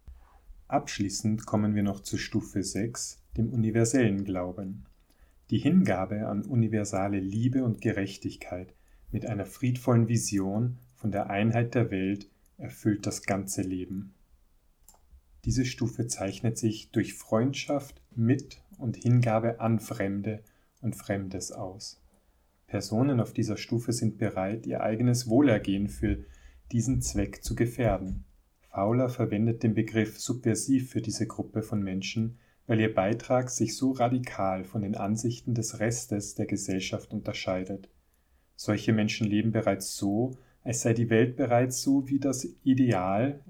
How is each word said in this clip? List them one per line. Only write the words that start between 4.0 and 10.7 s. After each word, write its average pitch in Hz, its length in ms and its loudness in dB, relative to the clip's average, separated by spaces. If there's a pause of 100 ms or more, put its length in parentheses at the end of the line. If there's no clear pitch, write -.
Glauben. 95 600 -6 (640)
Die 117 80 2
Hingabe 107 680 2
an 104 160 -2
universale 104 760 0
Liebe 117 460 0
und 110 160 -2
Gerechtigkeit 95 920 -4 (380)
mit 101 140 -4
einer 101 200 -4
friedvollen 123 640 2
Vision 110 680 0 (180)